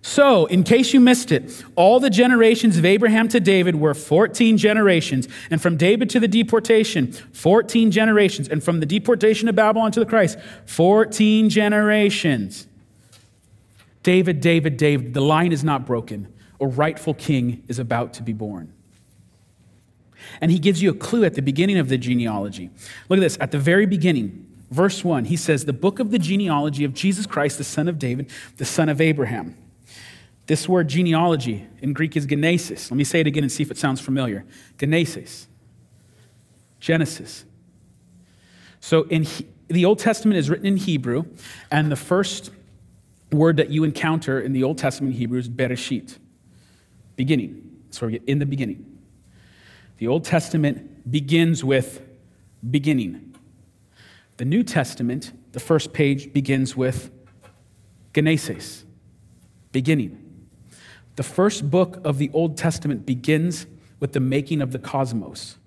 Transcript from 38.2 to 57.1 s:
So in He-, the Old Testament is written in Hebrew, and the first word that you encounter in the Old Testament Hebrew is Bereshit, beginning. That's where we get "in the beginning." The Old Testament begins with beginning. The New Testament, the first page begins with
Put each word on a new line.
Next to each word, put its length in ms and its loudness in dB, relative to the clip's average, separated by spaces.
So 240 0
in 200 -2
He-, 240 -10
the 160 0
Old 160 2
Testament 380 0
is 120 -2
written 160 -4
in 120 0
Hebrew, 480 -4
and 200 2
the 60 -4
first 540 -4
word 240 4
that 120 0
you 140 -2
encounter 560 -2
in 140 -4
the 100 0
Old 140 -2
Testament 380 -4
Hebrew 240 -4
is 100 -10
Bereshit, 720 -6
beginning. 460 -4
That's 160 -16
where 60 -6
we 60 -4
get 140 -10
"in 120 0
the 60 -2
beginning." 400 -8
The 80 -6
Old 180 -2
Testament 840 -4
begins 540 0
with 380 -2
beginning. 640 -2
The 80 -6
New 180 0
Testament, 680 -4
the 60 -10
first 340 -2
page 400 -2
begins 420 -2
with 360 -4